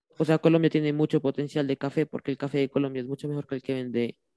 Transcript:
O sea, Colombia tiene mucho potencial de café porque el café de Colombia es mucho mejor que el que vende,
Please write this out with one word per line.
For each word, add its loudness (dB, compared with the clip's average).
O 2
sea, 4
Colombia 4
tiene 2
mucho 2
potencial -2
de 0
café -2
porque -6
el -4
café -4
de 0
Colombia -2
es -8
mucho -6
mejor -6
que -6
el -8
que -4
vende, -2